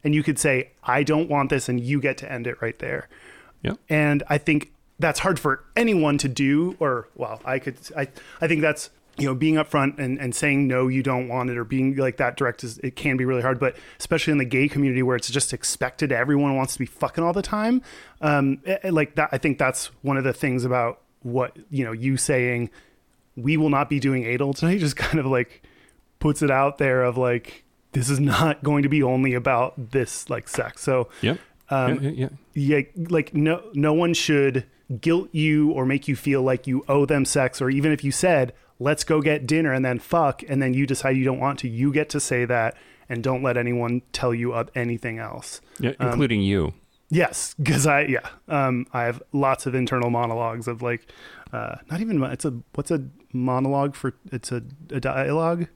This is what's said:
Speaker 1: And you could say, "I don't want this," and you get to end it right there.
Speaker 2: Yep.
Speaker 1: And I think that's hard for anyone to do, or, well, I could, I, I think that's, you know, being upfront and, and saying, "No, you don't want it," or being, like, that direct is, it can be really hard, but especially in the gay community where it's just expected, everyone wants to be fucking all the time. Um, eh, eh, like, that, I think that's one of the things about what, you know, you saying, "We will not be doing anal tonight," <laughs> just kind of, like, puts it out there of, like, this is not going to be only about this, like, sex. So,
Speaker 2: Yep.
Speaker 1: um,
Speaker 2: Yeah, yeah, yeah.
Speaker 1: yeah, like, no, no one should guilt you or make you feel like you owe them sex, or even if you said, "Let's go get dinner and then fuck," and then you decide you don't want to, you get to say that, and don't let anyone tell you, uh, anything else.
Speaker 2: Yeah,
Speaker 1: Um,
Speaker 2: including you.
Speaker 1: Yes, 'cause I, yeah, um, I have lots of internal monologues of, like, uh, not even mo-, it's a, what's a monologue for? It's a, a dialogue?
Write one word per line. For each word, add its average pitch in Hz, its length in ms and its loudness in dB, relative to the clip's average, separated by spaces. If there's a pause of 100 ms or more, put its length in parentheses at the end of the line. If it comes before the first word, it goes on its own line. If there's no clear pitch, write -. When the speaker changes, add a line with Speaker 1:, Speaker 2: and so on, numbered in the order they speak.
Speaker 1:
And 147 120 4
you 151 80 2
could 147 160 0
say, 131 320 0 (120)
"I 131 200 2
don't 156 260 0
want 139 200 0
this," 135 180 0
and 123 120 -2
you 131 200 -2
get 135 200 -2
to 139 120 -12
end 120 160 -8
it - 140 -8
right 117 180 -6
there. 143 300 -8 (540)
Speaker 2:
Yep. - 140 -2 (120)
Speaker 1:
And 147 400 2
I 147 80 2
think 151 340 0 (280)
that's 151 200 0
hard 180 200 0
for 135 240 -2 (120)
anyone 156 440 2
to 139 100 -2
do, 143 500 0
or, 127 360 -2
well, 110 280 -8
I 131 160 -4
could, - 160 -8 (220)
I, 139 100 -4 (320)
I 165 80 0
think 156 140 2
that's, 151 280 0 (280)
you 143 80 0
know, 131 100 0
being 156 200 2
upfront 147 440 0
and, 135 200 -2
and 127 140 -6
saying, 143 360 2
"No, 127 180 2
you 131 160 0
don't 127 240 -2
want 123 220 -4
it," 123 80 -4
or 120 80 -4
being, 131 320 0
like, 131 200 0
that 123 200 -2
direct 123 260 -2
is, 117 140 -10
it 127 180 -8
can 135 220 -2
be 127 80 0
really 127 160 0
hard, 127 180 0
but 127 160 0 (240)
especially - 320 0
in 151 60 4
the 135 80 2
gay 131 240 2
community 131 340 2
where 123 140 2
it's 117 120 -6
just 135 240 0
expected, - 600 -2
everyone 139 420 2
wants 131 180 -2
to - 60 -10
be 131 60 -2
fucking - 380 -4
all 170 100 2
the 196 80 0
time. 226 400 0 (400)
Um, 139 440 2
eh, 190 180 0
eh, 190 80 -2
like, 156 240 2
that, 151 180 2
I 135 40 -2
think 143 200 0
that's 131 300 0 (140)
one 135 140 0
of 135 80 0
the 131 100 2
things 127 300 0
about 123 380 0 (220)
what, 123 340 -2 (120)
you 135 140 -2
know, 113 80 -4
you 123 240 0
saying, 123 540 0 (680)
"We 139 220 0
will 156 120 4
not 143 200 2
be 143 100 0
doing 131 240 0
anal 123 300 -2
tonight," 165 240 2
<laughs> - 20 0
just 147 160 0
kind - 240 -2
of, 135 60 -2
like, 127 360 0 (580)
puts 151 220 0
it 147 100 2
out 139 260 2
there 131 260 2
of, 123 140 0
like, 123 460 -2 (300)
this 127 160 0
is 139 100 2
not 147 440 2
going 147 200 2
to 139 60 2
be 147 120 2
only 131 320 2
about 123 580 -2
this, - 380 -2
like, 117 180 -6
sex. - 360 -6
So, 127 240 0 (140)
Speaker 2:
Yep. 120 180 0 (300)
Speaker 1:
um, 135 340 0
Speaker 2:
Yeah, 135 80 -2
yeah, 131 160 -4 (260)
yeah. 143 260 2 (160)
Speaker 1:
yeah, 170 140 -6
like, 160 240 0
no, 156 300 0 (100)
no 151 200 2
one 170 200 2
should 139 520 2 (360)
guilt 170 300 0
you 151 400 4
or 135 140 0
make 135 220 0
you 139 80 0
feel 139 260 0
like 131 260 0
you 135 200 0
owe 139 180 4
them 139 200 2
sex, 131 360 0
or 131 80 0
even 139 220 2
if 147 120 0
you 139 80 0
said, 139 420 2 (260)
"Let's 143 240 0
go 156 180 2
get 147 260 0
dinner 156 260 2
and 131 100 0
then 123 160 0
fuck," 151 480 0
and 139 140 0
then 131 120 2
you 139 120 2
decide 131 320 0
you 131 80 2
don't 131 140 0
want 131 200 -2
to, 131 100 -6
you 123 220 2
get 131 180 0
to 147 100 -2
say 123 260 0
that, 117 300 0 (340)
and 117 140 -6
don't 131 200 0
let 123 140 0
anyone 120 440 0 (120)
tell 123 200 0
you, 120 200 -2
uh, 117 120 -2 (100)
anything 120 440 -4
else. - 400 -12 (200)
Speaker 2:
Yeah, 120 200 -2
Speaker 1:
Um, 127 100 0
Speaker 2:
including 120 320 2
you. 98 320 2 (380)
Speaker 1:
Yes, - 440 -2 (100)
'cause 143 220 2
I, 143 140 4
yeah, 139 260 -2 (220)
um, 131 440 0
I 120 120 -2
have 120 260 -4
lots 135 340 0
of 127 80 -2
internal 123 380 0
monologues 117 560 -2
of, 117 160 -8
like, 120 240 -4 (460)
uh, 113 240 -8 (120)
not 165 120 -6
even 220 180 -2
mo-, 131 80 0
it's 127 180 -8
a, 143 80 -2 (220)
what's - 160 -4
a 151 120 0 (300)
monologue 135 640 0
for? - 180 -6 (180)
It's - 200 -8
a, 123 100 -4 (300)
a 139 80 -4
dialogue? 147 760 0